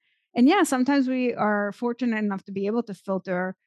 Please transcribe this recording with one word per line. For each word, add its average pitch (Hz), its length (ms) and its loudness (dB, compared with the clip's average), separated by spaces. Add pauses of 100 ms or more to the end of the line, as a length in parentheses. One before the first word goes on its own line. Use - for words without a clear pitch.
(340)
And 247 140 6
yeah, 381 140 6
sometimes 269 460 2
we 254 260 0
are 208 380 0
fortunate 240 460 -4
enough 202 260 -4
to 196 80 -14
be 196 140 -4
able 226 180 -2
to 196 100 -10
filter 185 640 -4 (100)